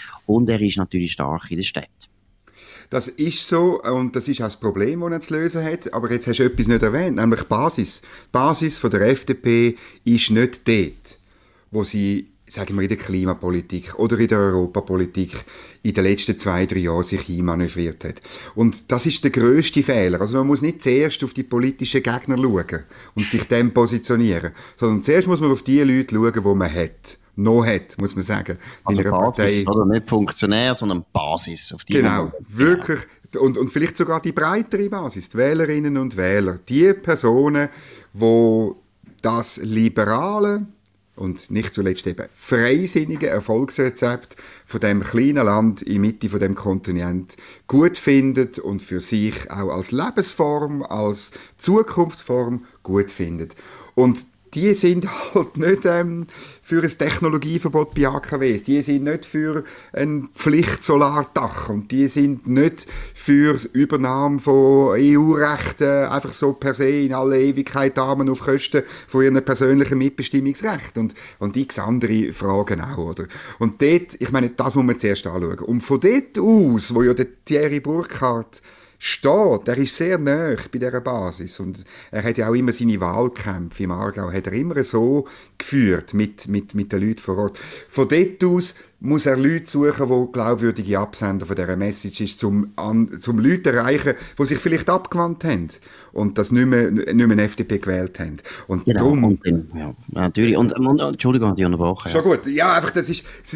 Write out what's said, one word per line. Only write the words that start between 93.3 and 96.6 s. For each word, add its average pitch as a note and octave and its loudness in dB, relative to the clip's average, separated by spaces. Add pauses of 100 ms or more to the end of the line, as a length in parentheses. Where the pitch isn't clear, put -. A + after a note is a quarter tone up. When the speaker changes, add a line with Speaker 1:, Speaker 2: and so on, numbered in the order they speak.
Speaker 2:
Leute D#3 2
erreichen, C3+ 0 (240)
die C#3+ 2
sich C3+ -2
vielleicht D#3+ -2
abgewandt E3+ -2
haben F2+ -2 (420)
und G2+ -2
das G#2 0
nicht B2 6